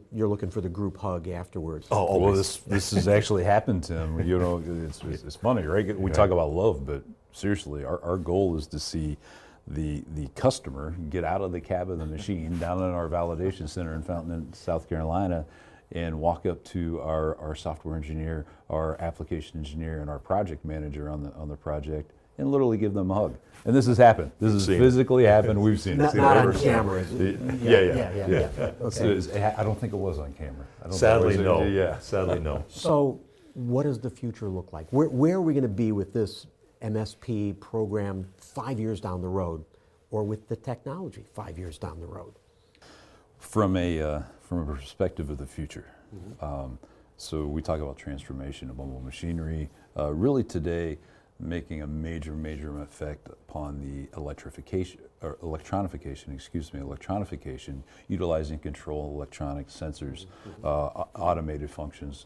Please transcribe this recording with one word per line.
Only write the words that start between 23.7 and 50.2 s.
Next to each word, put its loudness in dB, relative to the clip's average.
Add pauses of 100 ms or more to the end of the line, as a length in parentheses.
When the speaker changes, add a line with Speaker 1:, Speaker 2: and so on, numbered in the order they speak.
Speaker 3:
this 8
has 6
happened. 8
This 6
has 4
Speaker 2:
Seen 4
it. 6
Speaker 3:
physically 8
happened. 8
We've 6
seen 0
Speaker 1:
Not, 6
Speaker 3:
it. 4
Speaker 1:
not 8
on 8
Speaker 3:
Seen 2
it. 6
Speaker 1:
camera, 2
is -4
it? 2 (220)
Speaker 3:
Yeah, 4
yeah, 10
Speaker 1:
Yeah, 4
yeah, 0
Speaker 3:
yeah. 4
Speaker 1:
yeah. -2 (180)
Speaker 3:
So 0
Speaker 1:
Okay. 6
Speaker 3:
it's, -2
I 0
don't 0
think -4
it -4
was -2
on -8
camera. -10 (160)
I -12
don't -4
Speaker 2:
Sadly, 6
Speaker 3:
think 2
it 4
was. 6
Speaker 2:
no. 2
Speaker 3:
Yeah. 2
Speaker 2:
Sadly, 0
no. -2
Speaker 1:
So 2 (340)
what 0
does -2
the -6
future -8
look -8
like? -8
Where, 4
where 4
are 0
we 2
gonna 2
be 2
with -2
this -2 (360)
M -2
S -4
P -4
program -4 (100)
five -8
years -2
down -4
the -4
road, -2 (480)
or 0
with -4
the -4
technology -10
five -10
years -10
down -10
the -12
road? -14 (1080)
Speaker 3:
From 2
a, 0
uh, -2 (200)
from -4
a -6
perspective -6
of -6
the -10
future. -12 (300)
Speaker 1:
Mm-hmm. -14
Speaker 3:
Um, -10 (380)
so -6
we -4
talk -2
about -8
transformation -12
of -12
mobile -10
machinery. -6 (280)
Uh, -2
really 2